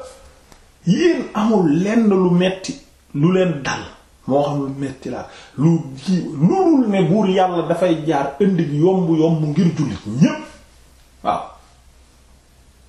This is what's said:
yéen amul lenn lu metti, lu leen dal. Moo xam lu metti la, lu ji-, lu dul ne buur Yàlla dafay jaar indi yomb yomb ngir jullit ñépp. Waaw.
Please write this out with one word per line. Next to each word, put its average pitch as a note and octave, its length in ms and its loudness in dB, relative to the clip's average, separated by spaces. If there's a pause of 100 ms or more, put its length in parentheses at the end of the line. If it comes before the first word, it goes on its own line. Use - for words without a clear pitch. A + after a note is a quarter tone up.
(880)
yéen C#4+ 380 2 (100)
amul G#3 360 2 (120)
lenn A3 260 2
lu F#3 220 2
metti, F#3 500 -2 (340)
lu D#3 180 2
leen F3 300 0
dal. G#2 180 -6 (460)
Moo C#3 160 0
xam C#3+ 240 -4
lu C#3 120 -8
metti C3 320 -10
la, A2 160 -12 (320)
lu D#3+ 200 2 (280)
ji-, F#3 180 0 (160)
lu E3+ 80 4
dul E4 400 2
ne G3 140 2
buur F#3 260 2
Yàlla F3+ 400 0
dafay E3 380 0
jaar C#3+ 340 -2
indi F#3+ 240 2 (140)
yomb F3+ 300 2 (100)
yomb D#3+ 320 2
ngir E3+ 160 2 (100)
jullit G#2+ 300 -4
ñépp. C3+ 340 0 (840)
Waaw. - 160 0 (1500)